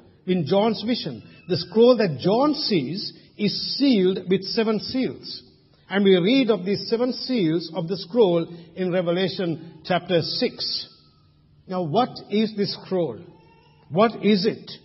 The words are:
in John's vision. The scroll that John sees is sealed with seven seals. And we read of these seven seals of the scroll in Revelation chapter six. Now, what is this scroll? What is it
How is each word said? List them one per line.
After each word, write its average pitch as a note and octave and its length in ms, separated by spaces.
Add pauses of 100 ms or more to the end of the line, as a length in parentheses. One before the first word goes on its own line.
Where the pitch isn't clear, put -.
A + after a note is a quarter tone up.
(260)
in F3+ 200
John's G3 360
vision. E3+ 400 (260)
The F3+ 80
scroll A#3 400
that F3 240
John B3+ 340
sees E3 580 (240)
is - 420
sealed F#3+ 500
with F#3 160
seven A3 360
seals. - 640 (480)
And G3 140
we F#3+ 120
read A#3 340
of F#3+ 140
these G3 240
seven A#3+ 240
seals F3 640
of E3+ 140
the F#3+ 80
scroll F3 500 (300)
in F#3 160
Revelation F3 920
chapter F3 380
six. - 640 (800)
Now, F#3 160
what G3+ 280 (200)
is G#3+ 260
this G3 180
scroll? D#3+ 440 (720)
What G#3 340
is G3 220
it - 240 (140)